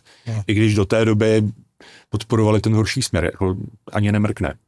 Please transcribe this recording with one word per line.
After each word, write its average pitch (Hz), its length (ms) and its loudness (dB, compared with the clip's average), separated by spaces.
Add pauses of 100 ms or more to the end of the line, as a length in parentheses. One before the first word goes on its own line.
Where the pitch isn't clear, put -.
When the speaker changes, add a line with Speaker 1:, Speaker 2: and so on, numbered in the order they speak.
(240)
Speaker 1:
Hmm. 110 220 -6
Speaker 2:
i 107 80 -2
když 107 200 2
do 101 100 2
té 113 200 2
doby 110 400 2 (640)
podporovali 107 520 0
ten 110 140 0
horší 107 280 0
směr, 82 220 -2
jako 95 320 -2 (360)
ani 104 200 0
nemrkne. 104 420 -2 (140)